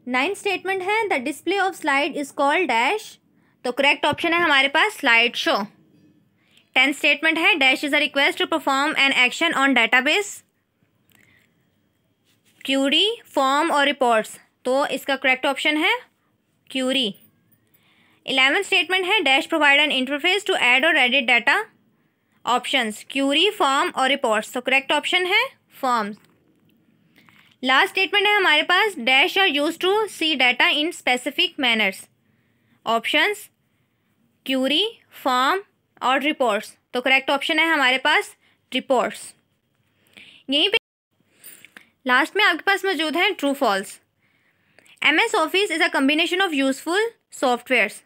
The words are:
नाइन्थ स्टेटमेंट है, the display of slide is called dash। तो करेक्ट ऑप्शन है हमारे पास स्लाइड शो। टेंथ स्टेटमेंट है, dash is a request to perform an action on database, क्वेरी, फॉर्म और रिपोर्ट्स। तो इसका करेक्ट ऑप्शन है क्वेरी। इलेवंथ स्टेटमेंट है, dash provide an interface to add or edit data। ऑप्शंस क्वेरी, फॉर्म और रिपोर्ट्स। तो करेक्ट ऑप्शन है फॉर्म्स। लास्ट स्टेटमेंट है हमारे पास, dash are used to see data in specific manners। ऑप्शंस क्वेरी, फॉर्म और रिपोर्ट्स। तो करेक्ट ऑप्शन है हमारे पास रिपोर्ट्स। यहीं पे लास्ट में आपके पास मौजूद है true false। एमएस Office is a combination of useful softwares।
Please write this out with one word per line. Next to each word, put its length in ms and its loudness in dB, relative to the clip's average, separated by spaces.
नाइन्थ 320 -2
स्टेटमेंट 440 -4
है, 260 -2
the 180 -2
display 360 -4
of 180 -2
slide 420 -2
is 80 -10
called 300 2
dash। 340 0
तो 80 -4
करेक्ट 320 0
ऑप्शन 280 0
है 80 2
हमारे 280 2
पास 300 0
स्लाइड 380 2
शो। 200 -2
टेंथ 200 2
स्टेटमेंट 440 0
है, 160 2
dash 340 0
is 60 0
a 100 2
request 380 0
to 100 -2
perform 440 -2
an 200 0
action 320 -2
on 200 2
database, 520 2
क्वेरी, 420 0
फॉर्म 380 0
और 140 2
रिपोर्ट्स। 520 -2
तो 220 0
इसका 300 -4
करेक्ट 300 0
ऑप्शन 300 -2
है 220 0
क्वेरी। 440 -2
इलेवंथ 380 2
स्टेटमेंट 420 0
है, 140 2
dash 340 2
provide 320 4
an 140 -2
interface 500 -2
to 80 0
add 180 2
or 160 2
edit 240 0
data। 320 2
ऑप्शंस 680 -2
क्वेरी, 400 0
फॉर्म 460 0
और 120 0
रिपोर्ट्स। 440 -2
तो 80 -6
करेक्ट 320 -2
ऑप्शन 340 0
है 160 0
फॉर्म्स। 360 -2
लास्ट 260 4
स्टेटमेंट 360 0
है 100 4
हमारे 260 4
पास, 320 2
dash 340 4
are 140 2
used 280 -2
to 80 2
see 180 -4
data 280 2
in 160 -2
specific 680 -4
manners। 400 0
ऑप्शंस 640 -2
क्वेरी, 380 0
फॉर्म 400 0
और 200 2
रिपोर्ट्स। 520 -2
तो 60 -2
करेक्ट 300 0
ऑप्शन 280 0
है 80 2
हमारे 320 2
पास 360 0
रिपोर्ट्स। 640 -2
यहीं 200 0
पे 80 0
लास्ट 300 2
में 80 4
आपके 220 2
पास 180 0
मौजूद 320 -2
है 200 2
true 260 -2
false। 340 -2
एमएस 280 2
Office 420 0
is 120 2
a 60 -2
combination 520 0
of 120 -4
useful 500 -2
softwares। 640 -2